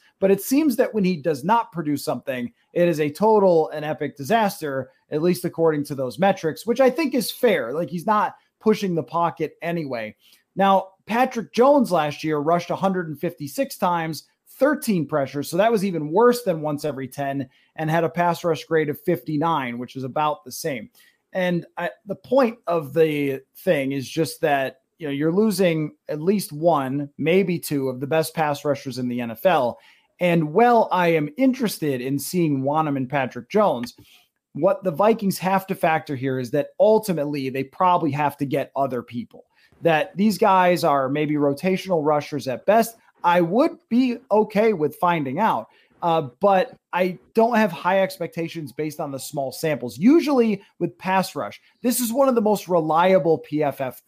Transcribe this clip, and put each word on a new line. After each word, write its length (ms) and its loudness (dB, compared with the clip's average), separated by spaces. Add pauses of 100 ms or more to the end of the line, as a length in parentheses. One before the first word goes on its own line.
(220)
but 100 4
it 100 2
seems 360 0
that 180 0
when 100 0
he 120 0
does 260 -4
not 300 0
produce 320 -4
something, 480 -6 (220)
it 120 2
is 140 0
a 100 -2
total 600 4
and 140 -8
epic 320 -6
disaster, 760 -2 (180)
at 100 -2
least 240 0
according 420 0
to 100 -8
those 240 -6
metrics, 440 0
which 160 0
I 100 4
think 220 -2
is 200 -2
fair. 400 0
Like, 180 -6
he's 160 -8
not 300 0 (240)
pushing 340 0
the 80 -2
pocket 600 -4
anyway. 520 -6 (400)
Now, 360 2 (160)
Patrick 460 -2
Jones 380 4
last 320 0
year 160 0
rushed 320 0
a 60 -4
hundred 320 -2
and 100 -10
fifty-six 600 -6
times, 460 -2 (240)
thirteen 580 0
pressures. 420 -4
So 80 -6
that 160 4
was 120 2
even 280 -4
worse 300 4
than 180 -2
once 240 -4
every 240 -6
ten 400 -6 (280)
and 140 -4
had 140 2
a 60 0
pass 340 -2
rush 200 -2
grade 260 0
of 100 -8
fifty-nine, 800 -2
which 180 -12
is 80 -8
about 400 -4
the 80 -18
same. 380 -8 (420)
And 320 -2 (140)
I, 120 -4 (160)
the 100 -8
point 500 0
of 260 -4
the 480 0 (180)
thing 340 0
is 140 -6
just 360 -4
that, 380 0 (180)
you 80 -10
know, 60 -6
you're 200 0
losing 640 0 (140)
at 120 -6
least 320 -2
one, 640 0
maybe 420 2
two 300 -4
of 120 -6
the 60 -6
best 280 -2
pass 300 -2
rushers 340 -4
in 100 -4
the 120 -4
N 100 -6
F 160 -2
L. 320 2 (420)
And 320 2
while 380 4
I 180 2
am 300 2
interested 640 0
in 180 -2
seeing 440 -2
Wonnum 340 -2
and 120 -4
Patrick 400 -4
Jones, 460 0 (580)
what 300 0
the 80 -2
Vikings 480 2
have 300 0
to 80 -4
factor 400 -2
here 220 -4
is 120 -6
that 200 -2 (100)
ultimately 680 2
they 160 -4
probably 460 2
have 280 -2
to 60 -4
get 300 -4
other 280 -2
people, 420 -14 (380)
that 340 2
these 220 2
guys 440 4
are 260 2
maybe 260 -2
rotational 680 0
rushers 440 -2
at 180 -6
best. 300 2 (260)
I 200 4
would 360 0 (100)
be 280 2 (160)
okay 400 2
with 240 -2
finding 420 -2
out, 300 -2 (340)
uh, 200 2 (180)
but 360 2 (160)
I 260 -2 (160)
don't 220 4
have 140 2
high 300 0
expectations 720 -6
based 260 -8
on 140 -8
the 60 -8
small 340 -8
samples. 440 -4
Usually 680 2 (180)
with 180 -4
pass 380 -2
rush, 240 -10 (220)
this 180 0
is 120 -4
one 160 2
of 60 4
the 60 2
most 260 0
reliable 720 4
P 240 -4
F 180 -2
F 280 -8